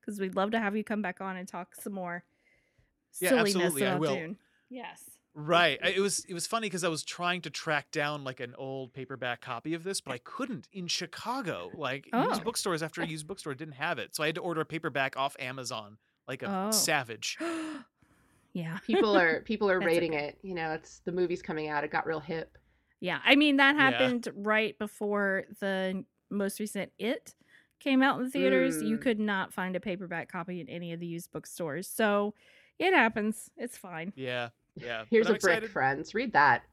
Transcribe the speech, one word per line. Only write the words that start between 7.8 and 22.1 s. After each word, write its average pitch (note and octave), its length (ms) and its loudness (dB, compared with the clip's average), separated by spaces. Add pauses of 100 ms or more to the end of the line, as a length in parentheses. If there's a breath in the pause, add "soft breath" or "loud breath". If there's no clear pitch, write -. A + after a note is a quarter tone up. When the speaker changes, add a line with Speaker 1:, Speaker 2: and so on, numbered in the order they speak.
Speaker 2:
down, D3 320 -2
like, B2+ 160 -8
an B2 160 -8
old C3+ 380 -8
paperback B2+ 480 -6
copy B2+ 340 -6
of E3 80 -10
this, G3 180 -4
but C3+ 120 -10
I B2 60 -6
couldn't - 520 -8
in F3+ 160 -10
Chicago. E3+ 880 -6
Like, C#3 300 -4
used B3+ 360 0
Speaker 1:
Oh. - 20 -12
Speaker 2:
bookstores F#3 400 -2
after D#3+ 200 -6
used D#3 240 -6
bookstore D#3+ 280 -8
didn't D3+ 200 -12
have D3+ 240 -2
it, - 160 -8
so D#3 80 -2
I D3+ 40 2
had D#3+ 80 0
to E3+ 60 -8
order E3 200 -2
a D#3 40 0
paperback C#3+ 520 -2
off C#3 220 -2
Amazon B2 580 -8 (300)
like C3 160 -8
a G3 240 -2
Speaker 1:
Oh. A3 40 -2
Speaker 2:
savage. C3+ 720 0
Speaker 1:
<gasps> E4 60 -4 (1040 loud breath)
Yeah. E3 320 -6
Speaker 3:
People A3+ 320 6
are, E3 240 4
people G#3+ 280 0
are F#3 100 6
Speaker 1:
<laughs> - 0 -
That's F#3+ 80 2
Speaker 3:
rating E3+ 260 4
Speaker 1:
okay. D3 140 -2
Speaker 3:
it. - 160 -12
You F#3+ 100 -8
know, E3 200 -2
it's, - 260 -10
the F3+ 120 -6
movie's F3 300 0
coming D#3 280 -4
out. D3 140 0
It D3+ 60 -4
got D#3+ 160 0
real D#3+ 140 -2